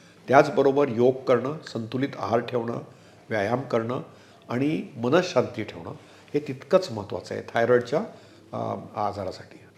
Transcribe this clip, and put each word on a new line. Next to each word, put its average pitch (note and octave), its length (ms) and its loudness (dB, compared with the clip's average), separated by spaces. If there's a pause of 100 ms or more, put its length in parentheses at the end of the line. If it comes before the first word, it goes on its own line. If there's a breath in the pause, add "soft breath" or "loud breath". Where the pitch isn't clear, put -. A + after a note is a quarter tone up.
(280 soft breath)
त्याचबरोबर C3+ 600 6
योग A#2+ 260 4 (100)
करणं, C3 340 2 (160)
संतुलित B2 440 -4
आहार G#2 220 0
ठेवणं, A#2 400 -4 (500 loud breath)
व्यायाम A2 320 0
करणं A#2 400 -2 (480 loud breath)
आणि D3+ 380 -2 (100)
मनःशांती B2 680 2
ठेवणं F2+ 280 -12 (420 loud breath)
हे D3 140 2
तितकंच C#3 440 0
महत्त्वाचं G2+ 440 -8
आहे G#2+ 80 -8 (100)
थायरॉईडच्या, A#2+ 460 2 (520 loud breath)
अ, A2+ 240 -4 (240)
आजारासाठी. G2+ 600 -6 (180)